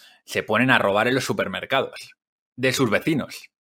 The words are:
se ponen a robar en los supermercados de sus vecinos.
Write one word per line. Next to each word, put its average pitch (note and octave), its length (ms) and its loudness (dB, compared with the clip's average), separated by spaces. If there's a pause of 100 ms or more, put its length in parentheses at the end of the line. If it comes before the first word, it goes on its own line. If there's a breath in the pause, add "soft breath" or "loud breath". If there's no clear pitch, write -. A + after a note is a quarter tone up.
(240 soft breath)
se - 180 -4
ponen A#2+ 300 2
a A2 80 6
robar G#2 260 2
en B2+ 80 2
los C3 100 0
supermercados G2 920 -4 (400)
de B2+ 160 0
sus B2 180 2
vecinos. - 720 -2